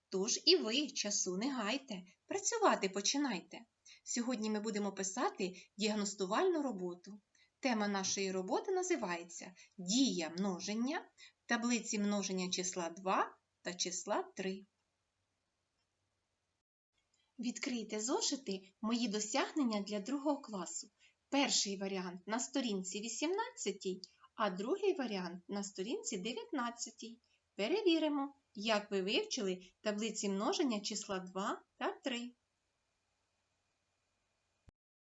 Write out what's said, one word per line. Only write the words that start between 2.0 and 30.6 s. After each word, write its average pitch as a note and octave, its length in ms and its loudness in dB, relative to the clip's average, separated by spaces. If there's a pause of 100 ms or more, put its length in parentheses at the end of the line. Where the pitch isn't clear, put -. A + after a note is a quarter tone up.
працювати E4+ 640 4
починайте! G3+ 760 0 (380)
Сьогодні A3+ 460 -2
ми G#3+ 100 2
будемо G#3 320 0
писати G3 640 -2 (220)
діагностувальну G#3+ 840 2
роботу. G3 580 -6 (400)
Тема A3 280 2
нашої F#3+ 440 0
роботи A#3+ 400 0
називається A#3+ 800 -2 (240)
«Дія F#3 520 2
множення G3+ 680 0 (440)
в - 20 -20
таблиці A#3 540 0
множення F#3+ 500 0
числа F3+ 400 -2
два G3 460 0 (260)
та F3+ 120 -6
числа G3+ 500 0
три». F#3+ 420 -4 (2750)
Відкрийте A3+ 600 -2
зошити B3 640 0 (200)
«Мої A#3 260 2
досягнення G#3+ 720 2
для G#3 180 -4
другого C#4 420 0
класу». - 480 -8 (400)
Перший G3+ 480 2
варіант F#3 480 -4
на A3 140 0
сторінці G#3 640 -2
вісімнадцятій, A#3 1000 -2 (340)
а G#3+ 140 2
другий E4 440 2
варіант F#3 540 -4
на G3 160 -4
сторінці A#3 540 -4
дев'ятнадцятій. A#3 1040 -6 (360)
Перевіримо, D4+ 800 4 (200)
як G#3 380 0
ви G3 100 4
вивчили G3+ 680 0 (100)
таблиці G#3+ 480 -2
множення A#3 500 2